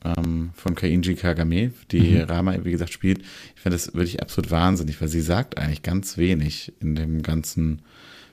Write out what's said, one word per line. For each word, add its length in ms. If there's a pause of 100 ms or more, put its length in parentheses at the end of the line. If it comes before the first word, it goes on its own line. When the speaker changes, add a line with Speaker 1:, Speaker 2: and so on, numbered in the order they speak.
Speaker 1:
ähm, 520
von 180
Keiichi 420
Kagame, 560 (200)
die 240
Speaker 2:
Mhm. 80
Speaker 1:
Rama, 320 (100)
wie 60
gesagt, 220
spielt, 260 (360)
ich 60
find 140
das 180
wirklich 280
absolut 280
wahnsinnig, 520
weil 80
sie 120
sagt 380
eigentlich 240
ganz 340
wenig 600
in 160
dem 260
ganzen 600 (520)